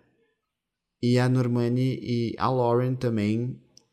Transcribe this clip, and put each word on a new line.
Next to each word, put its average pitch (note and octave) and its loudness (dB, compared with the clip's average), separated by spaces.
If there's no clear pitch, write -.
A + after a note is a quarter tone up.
E A#2+ 2
a B2+ 2
Normani B2 0
e A#2 -4
a A2 0
Lauren B2+ 2
também A#2 -2